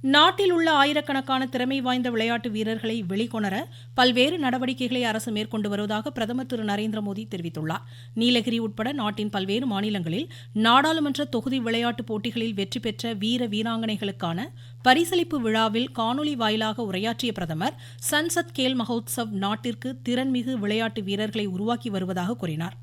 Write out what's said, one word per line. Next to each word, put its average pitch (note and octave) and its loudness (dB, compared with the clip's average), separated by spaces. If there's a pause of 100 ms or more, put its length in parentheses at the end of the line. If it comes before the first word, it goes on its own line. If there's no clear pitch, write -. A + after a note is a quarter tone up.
நாட்டில் F4+ 6
உள்ள E4 4 (140)
ஆயிரக்கணக்கான C#4 2 (100)
திறமை B3+ 0
வாய்ந்த B3 0
விளையாட்டு A#3 0
வீரர்களை A3 -2 (140)
வெளிக்கொணர G#3 0 (440)
பல்வேறு B3+ 6
நடவடிக்கைகளை B3 0
அரசு A3 -4
மேற்கொண்டு G#3+ -2
வருவதாக G#3+ -2
பிரதமர் A#3+ -2
திரு A3 -2
நரேந்திர G#3+ -2
மோடி G3+ -6 (100)
தெரிவித்துள்ளார். E3 -4 (360)
நீலகிரி A#3+ 4
உட்பட A3 -2 (120)
நாட்டின் G#3 -2
பல்வேறு G3+ 0
மாநிலங்களில் G3 -2 (380)
நாடாளுமன்ற D4 4
தொகுதி B3+ 0
விளையாட்டுப் A#3 -2
போட்டிகளில் A3 -2
வெற்றி G3 -4
பெற்ற A3+ -4
வீர A#3+ 2
வீராங்கனைகளுக்கான G#3+ -2 (340)
பரிசளிப்பு E4+ 4
விழாவில் A3 2 (100)
காணொலி C#4 0
வாயிலாக A3 0
உரையாற்றிய A3+ -2
பிரதமர், E3 -2 (300)
சன்சத் E4 0
கேல் B3+ 0
மகோத்சவ் A#3 -4 (120)
நாட்டிற்கு A3+ -4 (180)
திறன்மிகு B3+ 0
விளையாட்டு G#3+ 0
வீரர்களை G#3 -2
உருவாக்கி A3+ -2
வருவதாக F#3 -2
கூறினார். E3 -4